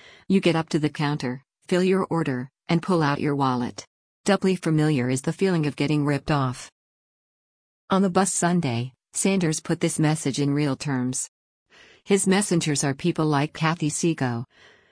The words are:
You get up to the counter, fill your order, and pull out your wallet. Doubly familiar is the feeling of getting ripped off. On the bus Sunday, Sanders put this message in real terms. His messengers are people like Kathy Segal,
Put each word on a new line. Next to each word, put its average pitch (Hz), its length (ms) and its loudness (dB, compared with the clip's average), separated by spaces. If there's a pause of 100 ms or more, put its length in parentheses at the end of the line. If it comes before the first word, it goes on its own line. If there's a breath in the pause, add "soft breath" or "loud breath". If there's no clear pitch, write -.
(300 loud breath)
You 190 120 4
get 165 160 2
up 160 120 -2
to 165 100 0
the 151 100 0
counter, 143 520 -4 (280)
fill 180 120 2
your 190 280 2
order, 139 400 -2 (180)
and 170 160 2
pull 175 180 2
out 143 200 0
your 147 120 0
wallet. 127 520 -2 (400)
Doubly 190 320 2
familiar 151 520 2
is 131 120 0
the 165 100 -4
feeling 175 340 0
of 139 120 -4
getting 147 260 0
ripped 143 280 -2
off. 131 380 -2 (1200)
On 190 120 2
the 196 80 2
bus 185 240 0
Sunday, 139 580 0 (220)
Sanders 180 480 0
put 165 180 -2
this 165 180 -2
message 151 440 0
in 143 120 0
real 143 220 0
terms. 127 540 -4 (760 loud breath)
His 196 240 2
messengers 175 560 2
are 139 100 0
people 165 320 -2
like 151 280 0
Kathy 160 360 -2
Segal, 127 540 -2 (480 soft breath)